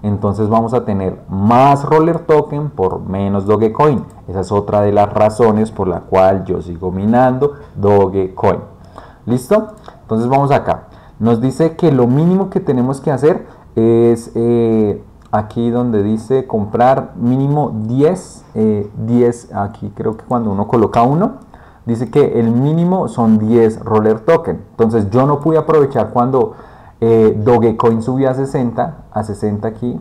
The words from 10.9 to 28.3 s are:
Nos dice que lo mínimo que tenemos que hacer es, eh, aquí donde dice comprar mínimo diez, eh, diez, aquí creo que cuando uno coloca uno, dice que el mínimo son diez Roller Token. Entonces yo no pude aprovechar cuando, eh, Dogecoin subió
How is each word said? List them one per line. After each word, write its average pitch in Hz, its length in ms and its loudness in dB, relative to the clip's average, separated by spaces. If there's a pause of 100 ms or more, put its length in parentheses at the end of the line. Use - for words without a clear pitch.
Nos 113 220 0
dice 156 360 0
que 160 160 2
lo 123 140 2
mínimo 175 440 2
que 190 100 -2
tenemos 131 400 -2
que 165 100 -2
hacer 147 360 0 (280)
es, 117 600 2
eh, 113 680 0 (300)
aquí 113 380 -2
donde 117 320 0
dice 110 440 -2
comprar 120 680 0
mínimo 131 560 -2 (140)
diez, 147 580 -2 (100)
eh, 107 340 -2 (180)
diez, 120 480 0
aquí 101 420 -8
creo 110 200 -6
que - 100 -20
cuando 117 240 -4
uno 101 180 -4
coloca 107 340 2
uno, 151 360 0 (460)
dice 117 260 -4
que 143 280 2
el 117 140 0
mínimo 165 560 0
son 113 300 2
diez 110 440 2
Roller 107 380 0
Token. 165 500 0
Entonces 110 400 0
yo 127 160 2
no 147 140 0
pude 160 180 0
aprovechar 143 520 0
cuando, 123 420 0 (480)
eh, 113 420 4
Dogecoin 113 600 2
subió 131 280 0